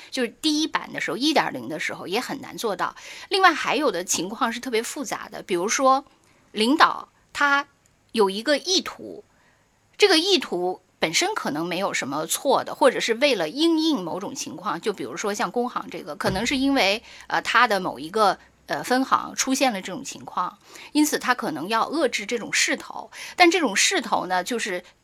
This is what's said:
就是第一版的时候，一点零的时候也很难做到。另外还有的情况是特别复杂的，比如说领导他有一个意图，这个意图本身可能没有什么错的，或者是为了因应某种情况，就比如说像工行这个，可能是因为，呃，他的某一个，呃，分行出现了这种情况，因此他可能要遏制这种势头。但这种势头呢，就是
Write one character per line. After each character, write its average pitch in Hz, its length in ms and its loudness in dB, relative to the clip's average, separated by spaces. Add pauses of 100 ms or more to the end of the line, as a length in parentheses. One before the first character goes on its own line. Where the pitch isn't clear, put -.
(100)
就 262 120 -2
是 233 60 0 (120)
第 302 220 0
一 320 40 0
版 - 260 -6
的 143 80 -8
时 - 100 -4
候， 165 80 -4
一 285 160 2
点 160 180 2
零 120 160 -10
的 156 100 -6
时 - 140 -6
候 - 140 -12
也 339 120 -2
很 - 220 -8
难 - 160 -14
做 202 180 -2
到。 175 220 -4 (320)
另 381 140 0
外 349 100 8
还 208 240 -2
有 277 140 2
的 175 120 -2
情 180 260 -2
况 226 220 -2
是 233 80 -6
特 254 120 -8
别 226 120 0
复 269 220 -8
杂 131 240 -8
的， 147 140 -12
比 - 120 -4
如 175 140 0
说 269 380 2 (460)
领 220 260 2
导 - 320 2 (240)
他 285 340 2 (440)
有 202 180 4
一 202 120 -6
个 285 140 4
意 339 240 0
图， - 420 -10 (760)
这 415 100 8
个 339 100 8
意 359 200 4
图 180 420 -2 (180)
本 160 140 0
身 370 220 2
可 240 160 -4
能 151 160 -4
没 175 100 -4
有 185 160 -2
什 - 160 -4
么 151 180 -4
错 185 380 2
的， - 100 -8
或 269 160 6
者 - 80 0
是 - 160 0
为 262 200 2
了 165 160 -2
因 320 280 4
应 311 240 2
某 170 160 -6
种 240 160 -8
情 - 220 -10
况， 170 240 -6
就 202 140 -2
比 160 100 -8
如 117 100 -8
说 202 200 -4
像 202 160 -2
工 247 180 -2
行 - 220 -6
这 175 80 -10
个， 151 180 -10
可 202 140 0
能 202 160 -2
是 277 100 0
因 269 160 2
为， 214 300 2 (240)
呃， 165 160 0
他 240 260 4
的 202 100 2
某 147 200 -4
一 151 100 -10
个， 196 300 4 (280)
呃， 147 160 -4
分 254 220 2
行 - 320 2
出 - 160 0
现 262 200 2
了 190 80 -4
这 185 120 -8
种 175 100 -8
情 - 220 -12
况， - 340 -4 (340)
因 302 120 6
此 294 140 0
他 240 160 2
可 214 160 -6
能 156 180 -6
要 226 160 2
遏 285 240 0
制 214 160 -4
这 233 140 -4
种 202 120 -10
势 - 260 0
头。 - 340 -12 (260)
但 349 140 8
这 359 100 2
种 214 160 0
势 359 240 2
头 175 260 -2
呢， 180 160 0
就 233 160 -4
是 190 240 -4 (220)